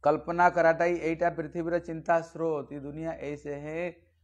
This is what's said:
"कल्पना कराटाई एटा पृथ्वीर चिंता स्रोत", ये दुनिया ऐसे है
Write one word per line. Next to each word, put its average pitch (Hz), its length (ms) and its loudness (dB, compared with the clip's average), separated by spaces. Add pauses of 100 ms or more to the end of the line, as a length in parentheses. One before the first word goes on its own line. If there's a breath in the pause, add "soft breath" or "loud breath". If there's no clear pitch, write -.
"कल्पना 170 460 4
कराटाई 170 480 4
एटा 165 320 0
पृथ्वीर 165 500 -2
चिंता 165 420 0
स्रोत", 160 500 -4
ये 147 80 -10
दुनिया 156 320 -8
ऐसे 147 440 -8
है 160 520 -8 (160)